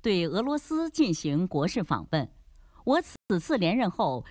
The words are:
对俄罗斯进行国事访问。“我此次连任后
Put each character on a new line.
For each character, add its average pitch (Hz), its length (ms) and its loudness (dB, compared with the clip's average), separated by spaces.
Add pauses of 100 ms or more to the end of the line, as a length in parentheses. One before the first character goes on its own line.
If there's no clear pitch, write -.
对 185 260 2
俄 165 140 -2
罗 285 160 0
斯 320 320 -4
进 277 240 2
行 156 340 0
国 151 220 0
事 - 160 -2
访 107 280 -4
问。 147 140 0 (600)
“我 311 160 4
此 - 360 -4
次 262 200 0
连 202 180 2
任 226 140 2
后 135 400 -2